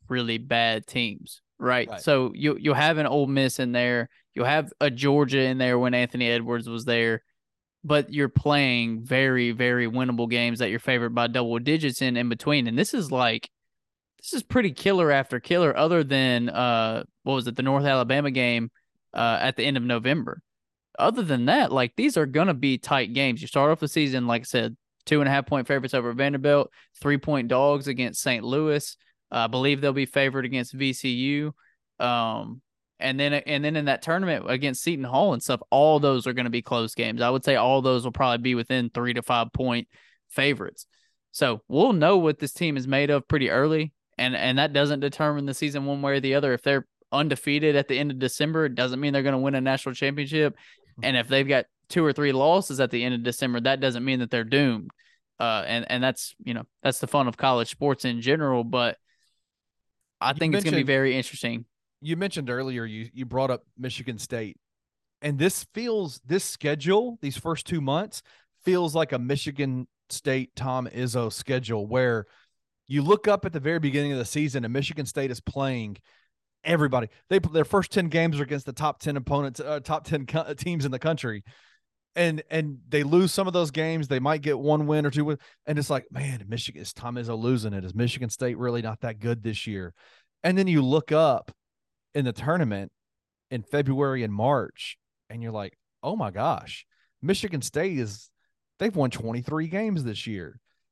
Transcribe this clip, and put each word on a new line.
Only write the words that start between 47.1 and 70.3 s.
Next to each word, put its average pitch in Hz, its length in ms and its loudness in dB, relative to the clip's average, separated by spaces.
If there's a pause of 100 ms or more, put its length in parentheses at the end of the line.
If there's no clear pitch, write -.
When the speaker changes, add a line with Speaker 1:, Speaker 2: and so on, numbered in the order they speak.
Speaker 1:
undefeated 147 640 2
at 139 120 2
the 127 100 0
end 147 140 -2
of 127 80 -8
December, 151 460 0
it 131 100 -2
doesn't 127 240 0
mean 143 140 0
they're 139 100 2
gonna 135 160 2
win 139 160 0
a 131 60 0
national 135 340 -2
championship. 143 600 0 (480)
And 131 120 0
if 120 120 0
they've 135 200 4
got 135 180 4 (240)
two 170 140 2
or 151 80 4
three 143 200 2
losses 143 480 4
at 127 100 2
the 120 140 -2
end 123 100 -2
of 117 100 -4
December, 120 380 -2
that 135 180 2
doesn't 123 240 0
mean 131 160 0
that 117 120 -4
they're 117 120 0
doomed. 120 460 0 (500)
Uh, 110 280 0
and, 117 220 -2
and 123 140 0
that's, - 300 -2 (100)
you 120 120 -6
know, 117 80 -8 (180)
that's 131 180 0
the 127 80 -4
fun 139 200 2
of 117 100 -4
college 123 320 0
sports 139 340 -2
in 120 180 -4
general, 135 420 2
but 117 340 -2 (1200)
I 127 120 2
Speaker 2:
You 147 80 -6
Speaker 1:
think 160 160 2
it's 202 80 2
gonna 165 80 0
be - 60 2
Speaker 2:
mentioned 139 100 2
Speaker 1:
very 135 280 4
interesting. 120 500 -6 (360)
Speaker 2:
you 156 140 -4
mentioned 170 340 -4
earlier, 123 360 -4
you, 110 280 -10
you 127 120 -10
brought 127 260 -2
up 120 120 -4 (140)
Michigan 123 400 -8
State, 110 400 -8 (640)
and 147 160 -2
this 170 360 0
feels, 214 520 -4
this 175 180 0
schedule, 180 800 0
these 139 160 -6
first 160 280 -6
two 165 160 -2
months 151 400 -4 (420)
feels 175 300 2
like 160 200 0
a 123 60 -2
Michigan 135 680 -4 (220)
State, 131 460 -4